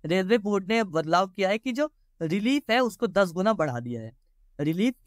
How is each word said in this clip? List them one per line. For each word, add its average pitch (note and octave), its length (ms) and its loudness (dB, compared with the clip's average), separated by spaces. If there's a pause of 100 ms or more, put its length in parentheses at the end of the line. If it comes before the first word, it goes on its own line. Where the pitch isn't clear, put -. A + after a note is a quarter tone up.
रेलवे F#3 320 2
बोर्ड G3 340 -2
ने A3+ 120 2
बदलाव E3+ 440 0
किया F#3 220 0
है G#3+ 80 0
कि B3 140 -6
जो D4 220 -2 (280)
रिलीफ G3+ 480 0
है, A3+ 100 4
उसको A#3+ 280 0
दस F#3+ 240 2
गुना F#3+ 220 2
बढ़ा D3+ 260 -2
दिया A#2+ 220 -8
है। A2 160 -14 (440)
Relief F3+ 320 0 (140)